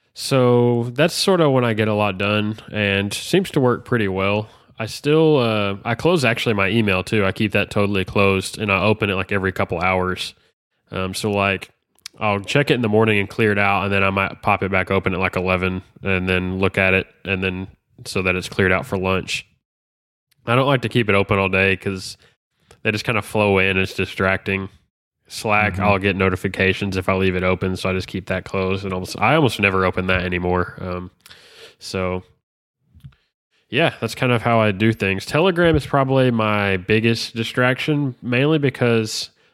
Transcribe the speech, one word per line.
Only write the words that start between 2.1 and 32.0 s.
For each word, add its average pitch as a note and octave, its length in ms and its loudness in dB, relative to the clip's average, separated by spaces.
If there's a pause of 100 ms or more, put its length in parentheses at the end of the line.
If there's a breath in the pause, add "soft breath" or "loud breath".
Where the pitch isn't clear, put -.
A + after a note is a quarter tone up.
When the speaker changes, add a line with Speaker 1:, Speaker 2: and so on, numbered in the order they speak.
Speaker 1:
done G#2 400 -2 (120)
and G2+ 420 0
seems - 400 -2
to D3+ 80 0
work B2 240 0
pretty A2+ 240 0
well. G2 400 0 (300 soft breath)
I A2+ 80 -6
still, D3+ 520 2
uh, G#2+ 460 0
I A#2 100 0
close D#3+ 300 2
actually A#2 300 0
my G2 140 2
email G2+ 340 2
too. G#2 220 0
I F#2+ 80 0
keep G#2+ 200 -2
that G2+ 180 0
totally G2+ 340 0
closed G2 540 0
and G#2+ 120 -2
I F#2+ 120 2
open G#2 280 2
it, F#2+ 40 0
like, F#2+ 180 -4
every F#2+ 200 0
couple F#2 280 -2
hours. F#2 540 -2 (560)
Um, F#2+ 240 -4
so, G#2+ 160 -4
like, G2 400 2 (500)
I'll G2+ 200 0
check C#3 300 0
it D3 40 4
in B2 80 0
the A#2 60 2
morning G#2+ 300 4
and G2 100 -2
clear A2 220 0
it G2+ 80 0
out, G2 260 2
and G2+ 80 -2
then G2 120 2
I G2 60 2
might G2 320 -2
pop G2+ 200 0
it F#2+ 80 -2
back F#2 200 0
open F#2+ 240 0
at, F2+ 60 -2
like, F#2 140 -2
eleven F#2 480 -2 (200)
and F#2 260 -2
then F#2 300 0
look F#2+ 200 0
at F#2+ 160 2
it, F#2+ 140 0 (160)
and F#2+ 180 -4
then F#2+ 240 -4 (380)
so - 180 -6
that F#2 140 0
it's F2+ 120 -6
cleared F#2+ 240 2
out F#2 140 0
for G2 120 -4
lunch. F#2+ 480 -4 (1000)
I A#2 100 2
don't C3 100 2
like C3+ 160 0
to A2+ 60 -2
keep A2+ 200 0
it G2+ 60 2
open G2 240 2
all G2 100 2
day F#2+ 280 2
'cause F#2+ 400 -8 (640 soft breath)
they A2 80 -2
just G#2+ 140 -2
kinda A2 180 -2
flow G#2 360 2
in. F#2+ 180 2
It's F#2+ 180 -2
distracting. F#2+ 760 -2 (580)
Slack, G#2 480 0
Speaker 2:
Mm-hmm. F#2+ 80 -4
Speaker 1:
I'll G2+ 160 4
get F#2+ 180 0
notifications F#2+ 800 0
if F#2 120 -4
I G2 60 4
leave F#2+ 220 0
it F2+ 80 -2
open, F#2 320 0
so F#2+ 120 -4
I F#2 40 0
just F#2 160 -4
keep F#2 180 -8
that F#2 180 -4
closed. F#2+ 400 -4
And F#2+ 80 -6
almost, F#2 260 -8
I A#2 180 4
almost D3 220 2
never F#2+ 280 2
open F#2 220 0
that F#2 140 2
anymore. F2+ 580 -2
Um, F2+ 300 -8 (680 loud breath)
so, F#2 440 -4 (1500)